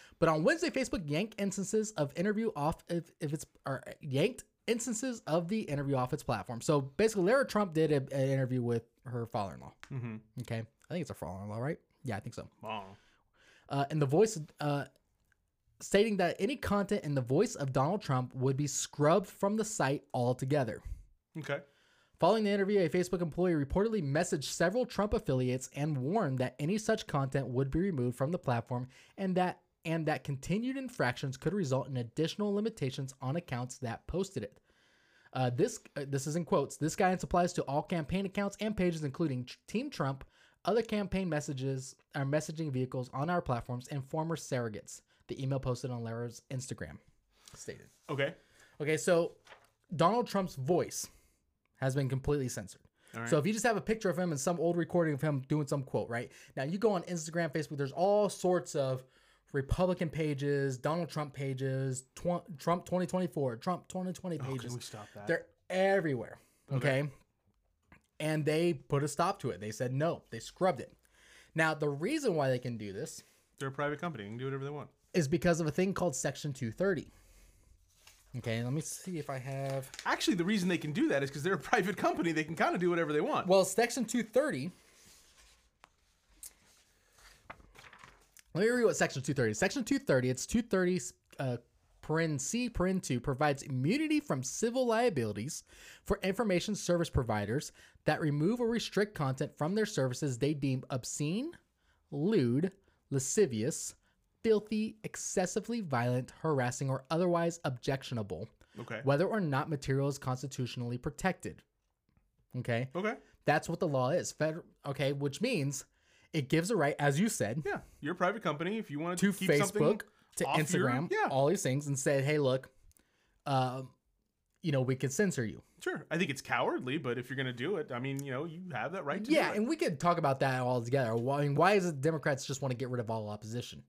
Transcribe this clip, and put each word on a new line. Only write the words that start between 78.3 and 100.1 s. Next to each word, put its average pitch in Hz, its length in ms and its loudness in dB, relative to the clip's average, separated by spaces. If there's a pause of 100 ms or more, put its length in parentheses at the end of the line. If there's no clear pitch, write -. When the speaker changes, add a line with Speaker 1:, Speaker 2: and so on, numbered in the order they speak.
Speaker 1:
Okay, 117 260 -2
let 123 100 -2
me 156 80 0
see - 380 -8
if 139 100 -8
I 139 80 -6
have 135 500 -6 (200)
Speaker 2:
Actually, 302 300 2
the 170 80 2
reason 190 220 2
they 170 120 2
can 151 140 -6
do 262 160 2
that 139 120 2
is 139 80 0
'cause 139 140 -8
they're 190 100 2
a 180 60 2
private 180 380 0
company. 302 340 0
They 156 120 2
can 156 120 -6
kinda 269 240 2
do 175 100 4
whatever 170 240 2
they 151 80 2
want. 262 240 0
Speaker 1:
Well, 190 180 8
Section 233 420 0
two 240 180 0
thirty, 220 480 0 (3750)
let 160 120 2
me 233 40 6
read 240 160 4
what 180 120 4
Section 156 240 2
two 147 120 0
thirty 120 180 2
is. 107 80 -4
Section 220 240 0
two 269 160 2
thirty, 127 300 4
it's 127 160 -2
two 233 160 2
thirty, 185 380 2 (400)
uh, 127 180 0 (460)
paren 156 360 0
C, 240 300 -2
paren 185 320 2
two, 123 180 0
provides 143 440 2
immunity 277 560 2
from 143 240 -2
civil 240 420 0
liabilities 135 800 0 (420)
for 202 160 0
information 190 540 2
service 170 340 2
providers 113 640 0 (340)
that 151 160 2
remove 156 400 2
or 233 60 2
restrict 214 480 0
content 139 420 -2
from 156 160 0
their 214 120 2
services 131 520 0